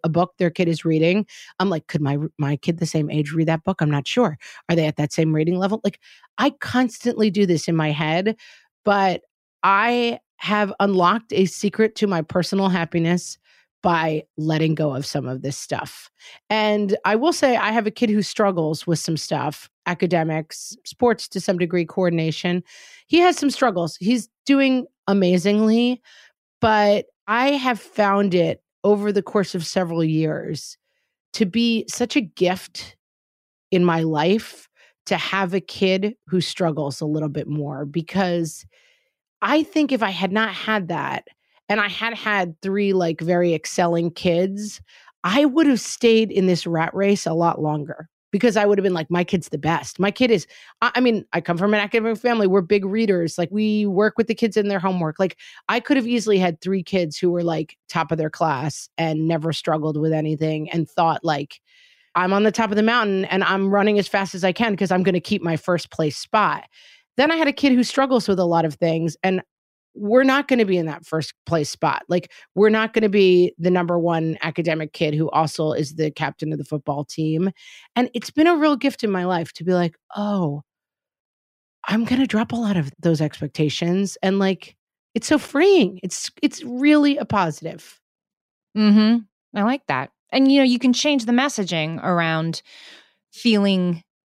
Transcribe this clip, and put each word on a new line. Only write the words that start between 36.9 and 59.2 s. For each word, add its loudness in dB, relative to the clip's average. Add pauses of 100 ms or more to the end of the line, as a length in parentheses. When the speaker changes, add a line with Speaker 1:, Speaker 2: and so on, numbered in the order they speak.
Speaker 1:
a -6
little -4
bit -8
more, -6
because -4 (720)
I 2
think 0
if 0
I 0
had -4
not 0
had -4
that, -6 (400)
and 0
I 0
had -6
had -2
three, 0
like, 0
very 2
excelling 0
kids, -2 (420)
I 2
would 2
have 2
stayed 2
in 2
this 0
rat -2
race 0
a -2
lot 0
longer, -6 (240)
because 2
I 4
would 4
have 0
been 2
like, -4
"My 2
kid's -4
the -8
best. -2
My 0
kid 2
is," 0 (340)
I, 2
I 2
mean, 2
I 0
come -2
from 2
an 2
academic -2
family. 2
We're 4
big 0
readers. 0
Like, -2
we 0
work 2
with 2
the -2
kids 0
in 2
their -2
homework. -2
Like, -2 (320)
I 2
could 0
have 0
easily 2
had 0
three -2
kids -2
who 0
were, 0
like, -4 (120)
top -2
of -2
their -2
class -4 (100)
and 0